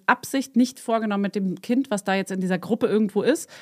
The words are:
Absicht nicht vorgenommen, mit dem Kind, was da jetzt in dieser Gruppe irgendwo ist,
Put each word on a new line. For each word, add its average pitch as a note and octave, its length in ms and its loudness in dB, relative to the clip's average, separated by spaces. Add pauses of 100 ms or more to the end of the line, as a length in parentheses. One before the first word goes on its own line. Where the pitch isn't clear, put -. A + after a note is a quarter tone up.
Absicht - 500 0
nicht B3 240 2
vorgenommen, A3 420 0
mit G3+ 140 -2
dem F#3+ 260 -2
Kind, C4 300 -2
was G3+ 140 -2
da G3 80 2
jetzt F#3+ 180 0
in F#3+ 80 -4
dieser F#3 200 0
Gruppe A3 280 0
irgendwo G#3 360 2
ist, D#4 260 0 (120)